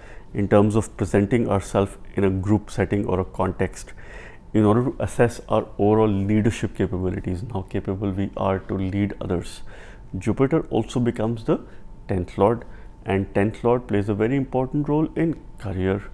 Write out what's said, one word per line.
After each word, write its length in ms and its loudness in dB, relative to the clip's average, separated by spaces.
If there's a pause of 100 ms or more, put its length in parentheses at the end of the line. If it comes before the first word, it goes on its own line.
(340)
in 120 0
terms 300 6
of 220 0
presenting 500 2
ourselves 480 2 (180)
in 100 2
a 40 6
group 420 2
setting 360 0
or 140 0
a 40 0
context 680 -4 (580)
in 120 6
order 200 6
to 140 -4
assess 500 2
our 180 2 (120)
overall 300 6
leadership 680 2
capabilities 680 -2
and 120 -10
how 100 -6
capable 480 -4
we 260 -2
are 220 0
to 160 -6
lead 480 0
others. 400 -4 (560)
Jupiter 500 2
also 320 -2
becomes 440 -2
the 140 2 (480)
tenth 300 -4
lord, 300 4 (400)
and 280 0
tenth 300 2
lord 240 2
plays 220 0
a 40 2
very 220 2
important 540 0
role 240 2
in 260 -2 (180)
career 440 0 (120)